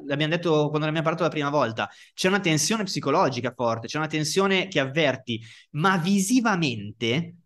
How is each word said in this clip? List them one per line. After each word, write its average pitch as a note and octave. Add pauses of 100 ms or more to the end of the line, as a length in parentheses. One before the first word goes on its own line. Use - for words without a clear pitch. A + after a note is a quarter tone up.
l'abbiamo D3
detto D#3
quando D3+
l'abbiamo D#3
parlato E3
la D#3+
prima C#3+
volta, A2+ (260)
c'è -
una F#3+
tensione F#3+
psicologica C3+
forte, A#2
c'è C3
una D#3
tensione F3+
che D#3
avverti, C3 (320)
ma F#3
visivamente E3+